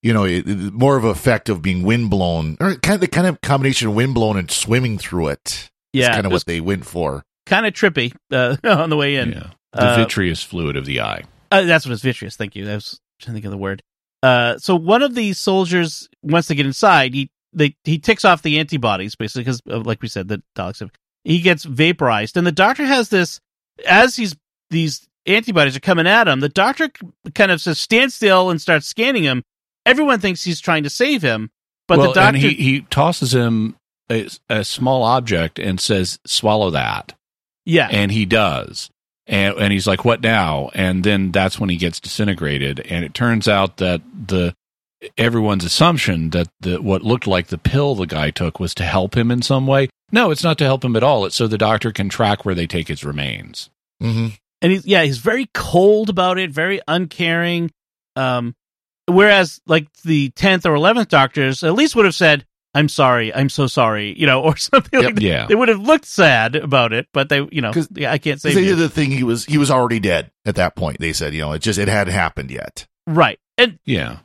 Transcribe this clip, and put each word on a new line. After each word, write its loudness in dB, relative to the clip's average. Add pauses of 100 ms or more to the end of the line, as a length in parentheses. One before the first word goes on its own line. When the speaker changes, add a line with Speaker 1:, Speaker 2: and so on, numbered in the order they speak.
Speaker 1:
you 2
know, 2
it, -2
it, -4
more 2
of 0
an 2
effect 0
of -2
being -2
windblown, 0
or -2
kind 0
of 0
the 0
kind 0
of -2
combination 0
of -2
windblown 0
and -4
swimming -2
through -4
it. -10 (200)
Speaker 2:
Yeah, 2
Speaker 1:
Is 0
kinda -2
Speaker 2:
it 0
was 0
Speaker 1:
what -12
they -4
went -4
for. -6 (240)
Speaker 2:
kinda 0
trippy, -2 (200)
uh, 0
<laughs> -20
on 2
the 0
way 0
in. -4
Speaker 3:
Yeah. -12 (260)
The -2 (100)
Speaker 2:
Uh, 4
Speaker 3:
vitreous 0
fluid -6
of -8
the -4
eye. -8 (280)
Speaker 2:
Uh, 4
that's 2
what -6
it's -8
vitreous. -4
Thank -10
you. -10
I -6
was -12 (200)
trying -14
to -8
think -12
of -8
the -10
word. -8 (400)
Uh, 2
so 0
one 2
of -2
these -4
soldiers -2 (140)
wants 0
to -2
get 2
inside. 4
He, -4 (240)
they, 0
he -2
ticks 0
off 4
the -2
antibodies, -2
basically, -8
'cause, -4
uh, -4
like -4
we -8
said, -8
the -6 (160)
Daleks -8
have, -14 (340)
he 2
gets 0
vaporized. 0
And 2
the 0
Doctor 2
has 0
this, -2 (480)
as 6
he's, -4 (360)
these -2 (200)
antibodies 2
are -6
coming 2
at 4
him, 2
the 0
Doctor 0
c-, -14
kind 2
of -2
says, -2
"Stand 2
still," 2
and -2
starts 0
scanning -2
him. -2 (420)
Everyone 4
thinks -4
he's -4
trying 0
to -4
save 0
him, -2 (360)
but 4
Speaker 3:
Well, 6
Speaker 2:
the 2
Doctor 6
Speaker 3:
and -
he, 4
he 0
tosses 0
him 0 (360)
a, -2 (220)
a 0
small -2
object 0
and -4
says, -2
"Swallow 0
that." -4 (540)
Speaker 2:
Yeah. 2
Speaker 3:
And 0
he 0
does. -2 (340)
And, 0
and 2
he's 0
like, 0
"What 2
now?" 0
And 0
then 0
that's 0
when -2
he -2
gets -4
disintegrated. -4
And -6
it -12
turns 0
out 2
that -2 (260)
the, -2 (640)
everyone's 0
assumption 0
that -2 (120)
the, -4
what -2
looked -2
like 0
the -8
pill 0
the -4
guy -2
took -6
was -6
to -6
help -2
him 2
in -2
some 0
way. 2 (220)
No, 2
it's -4
not 0
to 2
help 0
him 0
at 2
all. 2
It's -6
so 0
the -2
Doctor 0
can -4
track 0
where -2
they -2
take -6
his -8
remains. -10 (300)
Speaker 1:
Mm-hmm. -2 (340)
Speaker 2:
And 4
he's, -2
yeah, 4
he's 0
very -2
cold 2
about 0
it, -4
very -4
uncaring. -2 (440)
Um, -2 (540)
whereas, 4
like, 0 (120)
the 0
tenth 0
or 2
eleventh 2
Doctors 2
at 2
least 2
would 6
have 2
said, 2 (280)
"I'm 4
sorry, 2
I'm 0
so -2
sorry," 0
you 0
know, 4
<laughs> -4
or 2
something 0 (100)
Speaker 1:
Yep. 4
Speaker 2:
like 0
that. 0
Speaker 3:
Yeah. 0
Speaker 2:
They 4
would 4
have 2
looked 2
sad 2
about 0
it, -4
but -2
they, 0
you -4
know, -4
Speaker 1:
'Cause -2
Speaker 2:
"Yeah, -4
I -2
can't -4
Speaker 1:
'cause -16
Speaker 2:
save 2
Speaker 1:
they 6
Speaker 2:
you." 4
Speaker 1:
did 0
the 2
thing, -2
he -2
was, -2
he 0
was 2
already 2
dead -2 (140)
at -2
that 0
point, -6
they -4
said, -6
you -6
know, -4
it -6
just, -2
it 0
hadn't 0
happened -4
yet. -14 (220)
Speaker 2:
Right. 2 (180)
And 0
Speaker 3:
Yeah. -4